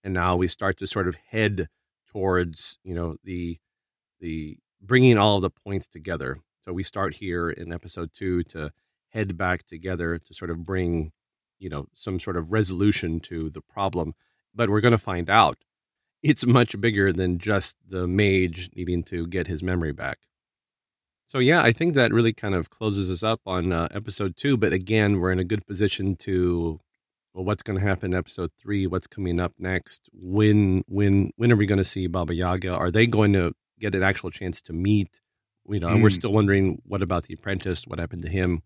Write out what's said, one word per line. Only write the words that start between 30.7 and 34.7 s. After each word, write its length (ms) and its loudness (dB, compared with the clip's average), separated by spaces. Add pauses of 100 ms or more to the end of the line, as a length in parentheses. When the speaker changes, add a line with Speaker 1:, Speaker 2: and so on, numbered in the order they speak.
Speaker 1:
when, 480 2
when 160 4
are 40 6
we 100 2
gonna 180 2
see 240 -4
Baba 260 -4
Yaga? 400 -2
Are 160 0
they 160 6
going 280 4
to 200 2 (240)
get 160 -6
an 80 0
actual 280 -2
chance 320 -10
to 100 -16